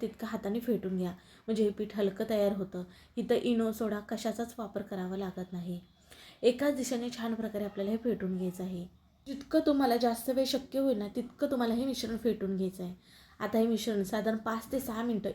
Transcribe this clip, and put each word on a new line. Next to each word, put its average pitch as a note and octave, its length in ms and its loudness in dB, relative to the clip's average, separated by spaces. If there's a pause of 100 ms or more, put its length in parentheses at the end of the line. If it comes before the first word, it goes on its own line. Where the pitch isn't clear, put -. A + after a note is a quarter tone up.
तितकं A3+ 240 -6
हाताने G#3+ 340 -2
फेटून F#3+ 380 0
घ्या, F3+ 120 0 (360)
म्हणजे A3 160 2
हे G#3 80 4
पीठ G#3+ 260 -4
हलकं G3+ 340 0
तयार G3+ 220 4
होतं. F#3+ 320 -4 (320)
इथं A#3+ 180 2
इनो, A3+ 380 2
सोडा G#3+ 280 -2
कशाचाच A3+ 580 -4
वापर G3+ 240 -4
करावा F#3+ 340 -4
लागत F#3 360 -6
नाही. F3 280 -6 (640)
एकाच C#4 320 4
दिशेने B3 420 -2
छान A3+ 180 -2
प्रकारे G#3 300 -4
आपल्याला G3+ 260 -2
हे A3 60 0
फेटून F#3+ 400 0
घ्यायचं F#3 280 -2
आहे. F3+ 220 -6 (400)
जितकं C#4 400 2
तुम्हाला C4+ 300 6
जास्त A#3 340 2
वेळ C4 140 4
शक्य C4 340 -2
होईल C4+ 200 4
ना, G#3 180 -2
तितकं - 340 -2
तुम्हाला A#3+ 240 2
हे A#3+ 100 2
मिश्रण A#3 320 -2
फेटून G3+ 400 0
घ्यायचं F#3 280 -2
आहे. F3+ 100 -8 (440)
आता G#3 200 0
हे A3+ 80 6
मिश्रण G#3+ 360 2
साधारण G#3+ 340 0
पाच A3+ 360 -4
ते C4+ 80 0
सहा A3+ 220 -4
मिनटं A3+ 320 0